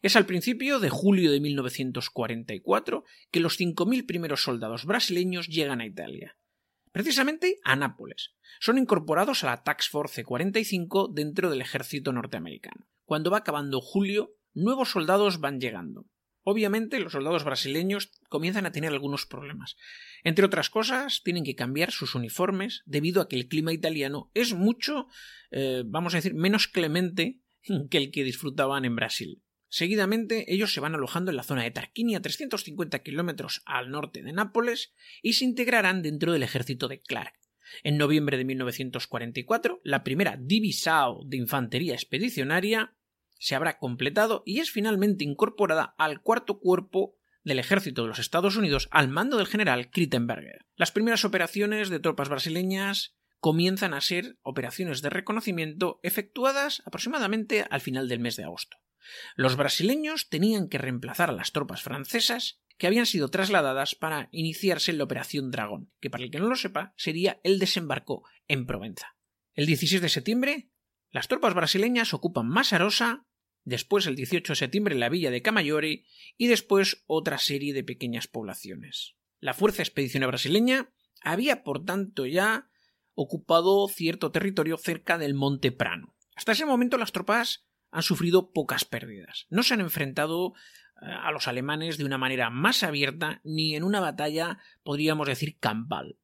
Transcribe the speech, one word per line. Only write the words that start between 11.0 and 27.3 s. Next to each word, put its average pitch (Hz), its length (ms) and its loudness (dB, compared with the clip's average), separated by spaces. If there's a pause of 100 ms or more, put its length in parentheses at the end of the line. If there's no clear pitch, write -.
dentro 151 420 0
del 131 120 0
ejército 135 500 -4
norteamericano. 104 760 -8 (180)
Cuando 156 260 0
va 208 60 4
acabando 143 440 -2
julio, 202 540 0 (180)
nuevos 240 360 2
soldados 185 500 4
van 143 200 -2
llegando. 98 460 -6 (400)
Obviamente, 220 540 2
los 160 140 -4
soldados 147 320 0
brasileños 160 680 -2 (160)
comienzan 180 380 -2
a - 80 -4
tener 151 180 -2
algunos 139 340 -2
problemas. 143 520 -14 (480)
Entre 165 180 6
otras 196 260 2
cosas, 254 540 0
tienen 170 220 -2
que 135 100 -4
cambiar 139 360 -2
sus - 240 -6
uniformes 185 680 -2
debido 165 360 2
a - 80 -2
que 131 80 -2
el 123 100 -4
clima 156 240 0
italiano 156 640 -2
es 233 200 2
mucho, 247 540 0 (440)
eh, 131 340 -2
vamos 165 280 -4
a 175 40 2
decir, 170 160 0
menos 196 340 2
clemente 175 720 0 (240)